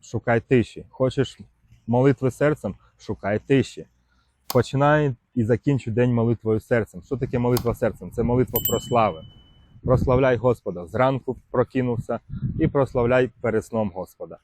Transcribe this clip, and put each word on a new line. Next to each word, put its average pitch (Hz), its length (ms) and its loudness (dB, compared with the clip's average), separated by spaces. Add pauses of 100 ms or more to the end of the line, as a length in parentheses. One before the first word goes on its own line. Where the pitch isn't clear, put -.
Шукай 117 400 -2
тиші. - 480 0
Хочеш 131 500 -2 (480)
молитви 127 440 2
серцем? 143 440 -2 (220)
Шукай 104 420 -4
тиші. - 480 -2 (680)
Починай 143 640 2 (200)
і 120 80 0
закінчуй 120 500 0
день 123 200 2
молитвою 113 460 0
серцем. 107 440 -2
Що 139 140 -6
таке 123 220 -4
молитва 120 360 0
серцем? 95 360 -4
Це 117 120 -2
молитва 123 360 0 (100)
про 113 100 0
слави. 107 420 0 (640)
Прославляй 127 540 2
Господа. 101 500 -2
Зранку 123 500 -2 (140)
прокинувся 120 680 -2 (400)
і 160 80 2
прославляй 127 600 0 (120)
перед 110 240 -2
сном 110 300 -4
Господа. 85 480 -14